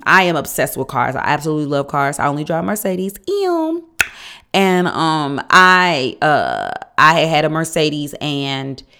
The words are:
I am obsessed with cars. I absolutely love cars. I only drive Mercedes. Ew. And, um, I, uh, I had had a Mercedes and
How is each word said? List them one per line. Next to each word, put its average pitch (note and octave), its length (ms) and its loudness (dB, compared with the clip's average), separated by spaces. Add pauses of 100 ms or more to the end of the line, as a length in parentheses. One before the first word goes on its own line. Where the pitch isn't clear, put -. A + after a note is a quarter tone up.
I F#3 180 4
am F3 120 2
obsessed - 440 -2
with C3 100 -6
cars. B2 260 -2
I - 60 -4
absolutely D3+ 460 -2
love C#3+ 220 -2
cars. C#3+ 300 -2
I - 80 0
only D3 160 -2
drive E3 220 -4
Mercedes. G3 520 -4 (120)
Ew. E4+ 580 -2 (680)
And, F#3 340 2
um, D3+ 640 -2
I, F3+ 720 4
uh, B1+ 480 0 (260)
I D#3 240 6
had D#3+ 80 2
had D#3 160 2
a D#3 60 0
Mercedes D#3 720 -2
and C#3 600 -6 (180)